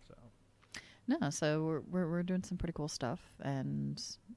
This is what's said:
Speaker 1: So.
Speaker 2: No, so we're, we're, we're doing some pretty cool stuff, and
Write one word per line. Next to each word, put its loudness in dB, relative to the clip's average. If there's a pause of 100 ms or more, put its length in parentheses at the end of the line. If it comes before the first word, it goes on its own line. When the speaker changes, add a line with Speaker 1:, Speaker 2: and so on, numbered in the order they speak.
Speaker 1:
So. -18 (920)
Speaker 2:
No, 4
so 2
we're, 2
we're, 0
we're 2
doing 2
some -4
pretty 0
cool -2
stuff, -4
and -2 (360)